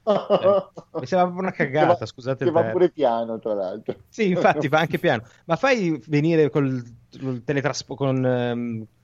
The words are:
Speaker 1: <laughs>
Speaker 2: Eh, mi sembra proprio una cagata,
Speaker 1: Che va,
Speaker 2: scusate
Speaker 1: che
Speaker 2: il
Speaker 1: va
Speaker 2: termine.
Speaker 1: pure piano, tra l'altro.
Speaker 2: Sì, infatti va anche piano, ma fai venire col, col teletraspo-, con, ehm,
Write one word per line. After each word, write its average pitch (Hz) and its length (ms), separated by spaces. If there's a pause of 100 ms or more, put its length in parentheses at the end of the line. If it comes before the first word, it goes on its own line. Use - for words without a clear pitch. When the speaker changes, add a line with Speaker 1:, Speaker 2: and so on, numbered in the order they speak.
Speaker 1:
<laughs> 214 60 (260)
Speaker 2:
Eh, 202 200 (400)
mi 139 80
sembra 180 220
proprio 180 200
una 180 80
cagata, 147 240
Speaker 1:
Che 151 60
va, 175 200
Speaker 2:
scusate 131 380
Speaker 1:
che 175 60
Speaker 2:
il - 20
Speaker 1:
va 160 140
Speaker 2:
termine. - 0
Speaker 1:
pure 165 260
piano, 117 480
tra 110 140
l'altro. 101 560
Speaker 2:
Sì, 208 200
infatti 170 380
va 151 120
anche 165 200
piano, 131 240 (220)
ma 165 120
fai 190 500
venire 156 420
col, 131 320 (380)
col 127 240
teletraspo-, 139 520
con, 131 300
ehm, 120 600 (180)